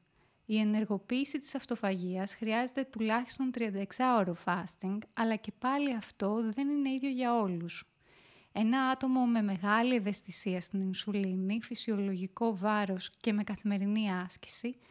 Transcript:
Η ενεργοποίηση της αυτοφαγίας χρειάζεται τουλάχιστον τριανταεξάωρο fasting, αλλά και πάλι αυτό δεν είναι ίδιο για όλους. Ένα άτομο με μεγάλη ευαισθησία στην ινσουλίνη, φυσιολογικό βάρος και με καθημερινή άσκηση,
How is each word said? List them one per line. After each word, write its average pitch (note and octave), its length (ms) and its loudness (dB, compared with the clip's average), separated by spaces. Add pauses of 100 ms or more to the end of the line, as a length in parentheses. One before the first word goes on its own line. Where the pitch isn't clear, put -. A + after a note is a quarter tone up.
(460)
Η G#3+ 140 0
ενεργοποίηση G#3+ 800 0
της - 160 -4
αυτοφαγίας F#3+ 800 -2
χρειάζεται A#3+ 500 -2
τουλάχιστον A#3+ 680 -2
τριανταεξάωρο G#3 840 2 (100)
fasting, F#3 520 -2 (160)
αλλά A3+ 220 0
και G#3 240 -8
πάλι C#4 340 0
αυτό G#3+ 600 -2
δεν C#4 160 -2
είναι C#4+ 200 0
ίδιο C4 200 -2
για B3 260 2
όλους. F3 520 -2 (640)
Ένα A3+ 300 2
άτομο C4 440 4
με A#3 160 4
μεγάλη G#3 540 4
ευαισθησία F#3+ 680 -2
στην G3 200 -2
ινσουλίνη, F#3+ 800 0
φυσιολογικό G3+ 960 -2
βάρος G3 520 0 (100)
και A3 140 0
με G#3 100 2
καθημερινή G3+ 680 0
άσκηση, F#3 640 -6 (160)